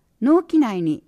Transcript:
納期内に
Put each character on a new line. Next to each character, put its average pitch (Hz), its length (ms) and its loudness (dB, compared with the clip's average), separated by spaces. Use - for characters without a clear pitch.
納 311 220 2
期 320 160 -2
内 208 220 -2
に 160 260 -4